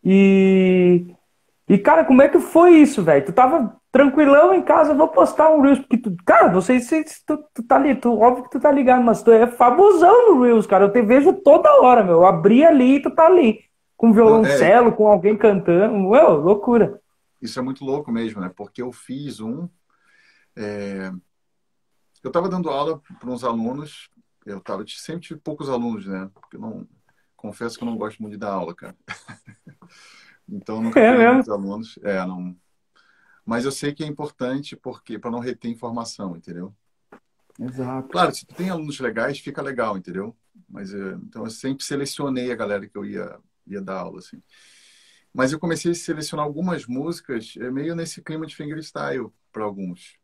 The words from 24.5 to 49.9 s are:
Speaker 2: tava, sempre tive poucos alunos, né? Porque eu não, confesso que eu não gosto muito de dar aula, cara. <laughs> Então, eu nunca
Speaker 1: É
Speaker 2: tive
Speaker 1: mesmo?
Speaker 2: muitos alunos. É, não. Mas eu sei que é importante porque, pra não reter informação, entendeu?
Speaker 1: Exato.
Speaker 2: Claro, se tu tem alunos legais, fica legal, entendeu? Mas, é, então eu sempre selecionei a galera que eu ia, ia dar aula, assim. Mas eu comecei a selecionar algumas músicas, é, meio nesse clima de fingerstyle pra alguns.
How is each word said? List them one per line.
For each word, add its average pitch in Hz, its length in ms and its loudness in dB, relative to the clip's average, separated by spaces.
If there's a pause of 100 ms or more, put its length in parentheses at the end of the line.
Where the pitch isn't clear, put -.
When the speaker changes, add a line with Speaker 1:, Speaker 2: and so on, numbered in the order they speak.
Speaker 2:
tava, 101 260 -14
sempre - 420 -18
tive 156 120 -20
poucos 147 280 -14
alunos, 117 380 -8
né? 95 280 -14
Porque - 220 -20
eu 104 40 -20
não, 107 260 -18 (500)
confesso 113 420 -16
que 120 60 -16
eu - 20 -10
não 117 100 -10
gosto 107 240 -14
muito 107 140 -16
de 104 40 -20
dar 104 140 -10
aula, 87 220 -10
cara. - 220 -20 (100)
<laughs> - 240 -20 (1160)
Então, 214 280 -14
eu 226 60 -8
nunca 226 180 0
Speaker 1:
É - 20 6
Speaker 2:
tive 240 180 4
Speaker 1:
mesmo? - 20 -
Speaker 2:
muitos 247 260 2
alunos. 101 540 -10
É, 95 240 -6
não. 90 300 -14 (880)
Mas 117 200 -8
eu 135 80 -6
sei 147 220 -10
que 156 100 -12
é - 20 -12
importante 143 680 -12
porque, 120 420 -18
pra 120 120 -14
não 120 100 -10
reter 120 300 -12
informação, 113 640 -14
entendeu? 90 380 -18 (840)
Speaker 1:
Exato. 127 500 -12
Speaker 2:
Claro, 175 240 -4
se - 100 -18
tu - 100 -20
tem 185 160 -10
alunos 156 300 -12
legais, 123 380 -8
fica 143 240 -16
legal, 120 340 -10
entendeu? 95 400 -16 (320)
Mas, 98 240 -20
é, 95 220 -14
então 110 300 -18
eu 110 60 -14
sempre 135 340 -12
selecionei 139 640 -10
a 117 60 -10
galera 101 320 -10
que - 100 -20
eu 101 60 -14
ia, 101 340 -16 (280)
ia 98 140 -14
dar 95 200 -14
aula, 87 180 -16
assim. - 240 -20 (880)
Mas 131 200 -4
eu 156 80 -12
comecei 170 320 -6
a - 20 -6
selecionar 156 520 -10
algumas 160 400 -10
músicas, 131 720 -12
é, 123 120 -12
meio 147 260 -10
nesse 165 260 -14
clima 156 240 -14
de 151 100 -20
fingerstyle 147 760 -14 (200)
pra 107 120 -12
alguns. 95 600 -14